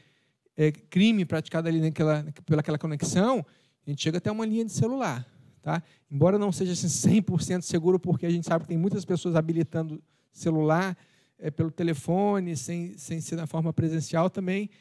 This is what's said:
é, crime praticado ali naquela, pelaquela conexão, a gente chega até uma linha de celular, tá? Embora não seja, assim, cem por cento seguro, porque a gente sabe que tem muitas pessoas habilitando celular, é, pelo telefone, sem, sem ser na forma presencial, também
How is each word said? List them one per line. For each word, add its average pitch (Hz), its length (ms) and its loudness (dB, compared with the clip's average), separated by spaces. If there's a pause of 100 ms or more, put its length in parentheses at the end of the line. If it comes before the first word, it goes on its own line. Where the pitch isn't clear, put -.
(560)
é, 151 140 4
crime 196 540 4
praticado 165 420 -2
ali 165 140 2
naquela, 156 440 2 (220)
pelaquela 151 320 2
conexão, 175 680 0 (420)
a 147 40 -8
gente 143 120 -6
chega 160 160 0
até 214 120 -2
uma 220 160 -4
linha 220 180 0
de 208 80 -8
celular, 220 540 -2 (340)
tá? 160 220 -4 (280)
Embora 165 280 4
não 202 140 0
seja, 180 200 -2
assim, 170 160 -2
cem - 320 4
por 180 220 0
cento 180 220 -2
seguro, 175 340 2
porque 175 280 -2
a 170 40 0
gente 170 160 0
sabe 165 180 0
que - 40 -18
tem 170 100 -2
muitas 196 260 0
pessoas 175 300 -2
habilitando 160 680 -2 (300)
celular, 165 640 0 (420)
é, 160 120 -6
pelo 165 200 -2
telefone, 175 840 -2
sem, 175 400 -8
sem 165 240 -8
ser - 160 -8
na 165 100 -6
forma 160 260 -2
presencial, 160 580 0
também 196 400 -4 (100)